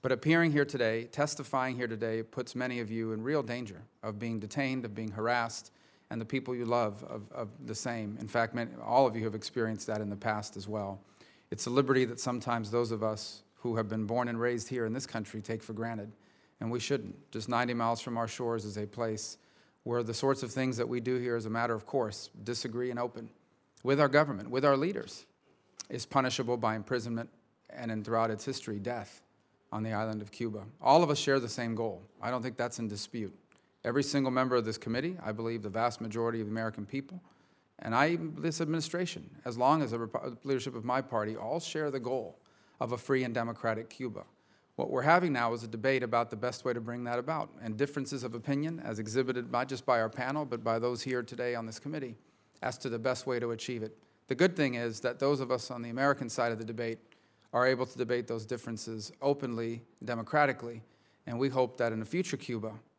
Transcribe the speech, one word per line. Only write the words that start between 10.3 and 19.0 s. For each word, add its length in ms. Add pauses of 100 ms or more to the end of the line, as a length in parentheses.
as 120
well. 320 (500)
It's 160
a 40
liberty 340
that 160
sometimes 500
those 220
of 100
us 400 (140)
who 200
have 120
been 180
born 220
and 120
raised 280
here 180
in 60
this 140
country 340
take 220
for 100
granted, 400 (480)
and 100
we 100
shouldn't. 520
Just 160
ninety 260
miles 260
from 160
our 120
shores 360
is 120
a 100
place 520 (440)